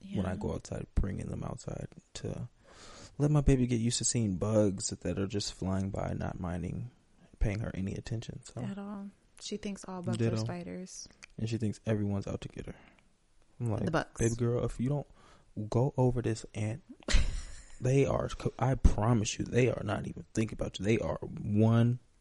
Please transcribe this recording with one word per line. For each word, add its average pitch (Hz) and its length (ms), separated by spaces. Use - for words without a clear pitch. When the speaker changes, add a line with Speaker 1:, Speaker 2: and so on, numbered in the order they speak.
Speaker 1:
when 92 120
I - 60
Speaker 2:
Yeah. - 40
Speaker 1:
go - 180
outside, - 400
bringing - 340
them - 160
outside - 440
to - 340
let 147 120
my 151 100
baby 135 260
get 120 140
used 117 180
to 110 60
seeing 107 320
bugs 107 520
that 90 300
are 95 80
just 101 280
flying 95 360
by, 92 240
not 90 260
minding, 87 500
paying 104 220
her - 140
any 98 200
attention. 117 500
So. - 180
Speaker 2:
At 196 160
all. 202 320
She - 160
thinks 202 300
all 185 160
bugs 113 160
Speaker 1:
Ditto. 113 160
Speaker 2:
are 110 60
spiders. 180 680
Speaker 1:
And 110 100
she 113 100
thinks 107 280
everyone's 104 400
out - 160
to - 60
get - 180
her. - 80
I'm 117 100
like, 104 140
Speaker 2:
The 175 80
bugs. - 260
Speaker 1:
"Baby 117 160
girl, 120 300
if - 160
you 127 80
don't 143 180
go 127 260
over 127 260
this 113 220
ant, 107 280
Speaker 2:
<laughs> - 720
Speaker 1:
they 131 240
are, - 260
co-, - 280
I 127 160
promise 110 640
you, 101 60
they 120 260
are - 140
not 101 240
even - 160
thinking 110 260
about - 200
you. 92 40
They 113 140
are - 240
one 117 800